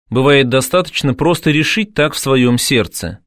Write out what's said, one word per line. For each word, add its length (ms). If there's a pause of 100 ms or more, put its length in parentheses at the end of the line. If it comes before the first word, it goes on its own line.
Бывает 400
достаточно 680
просто 380
решить 420
так 200
в 40
своем 400
сердце. 680